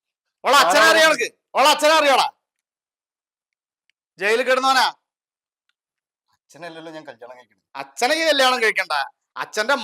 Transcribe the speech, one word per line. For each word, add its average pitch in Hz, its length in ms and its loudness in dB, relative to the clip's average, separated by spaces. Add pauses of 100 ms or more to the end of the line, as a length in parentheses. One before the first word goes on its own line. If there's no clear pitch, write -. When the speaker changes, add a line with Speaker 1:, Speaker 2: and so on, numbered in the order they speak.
(440)
Speaker 1:
ഓളെ 254 180 2
അച്ഛനെ 330 240 4
Speaker 2:
ആരാ 320 60 4
Speaker 1:
അറിയോ 320 180 4
നിനക്ക്? 269 180 -4 (280)
ഓളെ 262 180 4
അച്ഛനെ 302 240 2
അറിയോളാ? 262 300 2 (1900)
ജയിലിൽ 220 280 -2
കിടന്നവനാ. 262 380 2 (1500)
Speaker 2:
അച്ഛനല്ലല്ലോ 165 640 -20
ഞാൻ 151 140 -20
കല്യാണം 123 280 -20
കഴിക്കണത്. - 240 -20 (200)
Speaker 1:
അച്ഛനെ 254 380 -4
ഈ 330 100 -4
കല്യാണം 262 340 0
കഴിക്കണ്ട, 190 300 -2 (480)
അച്ഛന്റെ 220 420 -4